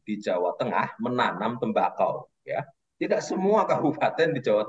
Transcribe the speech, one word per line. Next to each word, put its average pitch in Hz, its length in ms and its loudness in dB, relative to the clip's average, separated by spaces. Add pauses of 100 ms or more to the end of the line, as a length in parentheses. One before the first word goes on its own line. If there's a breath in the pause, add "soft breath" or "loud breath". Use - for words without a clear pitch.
di 104 160 -6
Jawa 90 340 0
Tengah 110 480 -2
menanam 120 560 -2
tembakau, 98 720 0 (160)
ya. 120 180 -4 (380)
Tidak 196 160 0
semua 196 480 2
kabupaten 151 720 2
di - 80 -4
Jawa 107 240 4